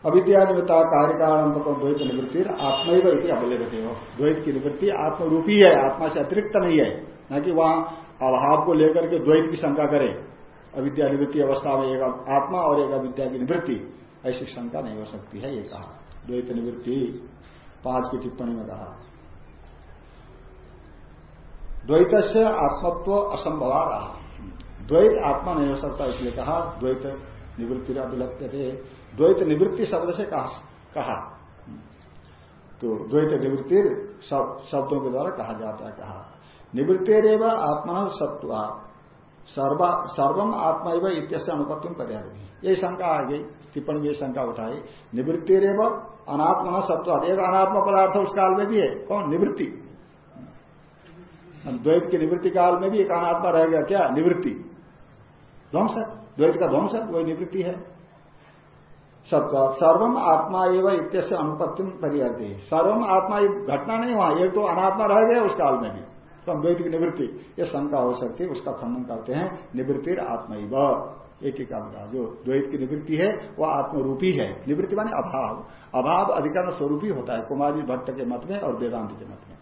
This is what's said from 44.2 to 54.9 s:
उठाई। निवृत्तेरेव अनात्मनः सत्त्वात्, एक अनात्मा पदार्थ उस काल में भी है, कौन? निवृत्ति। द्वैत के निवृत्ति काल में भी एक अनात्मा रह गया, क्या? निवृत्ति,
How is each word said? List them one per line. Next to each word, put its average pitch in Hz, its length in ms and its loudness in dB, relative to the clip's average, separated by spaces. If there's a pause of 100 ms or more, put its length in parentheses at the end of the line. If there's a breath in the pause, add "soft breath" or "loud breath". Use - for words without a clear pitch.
उठाई। 117 400 -6 (340 loud breath)
निवृत्तेरेव 190 680 2 (460)
अनात्मनः 180 520 0
सत्त्वात्, 175 420 0
एक 185 160 2
अनात्मा 190 400 4
पदार्थ 190 420 4
उस 185 120 -2
काल 190 240 4
में 208 100 0
भी 214 140 4
है, 151 140 0
कौन? 104 340 -4
निवृत्ति। 175 360 0 (2000)
द्वैत 143 440 2
के 180 60 2
निवृत्ति 170 320 0
काल 175 300 4
में 190 120 0
भी 214 80 2
एक 190 120 2
अनात्मा 170 380 0
रह 160 160 6
गया, 160 160 2
क्या? 185 280 2
निवृत्ति, 151 400 2 (1200)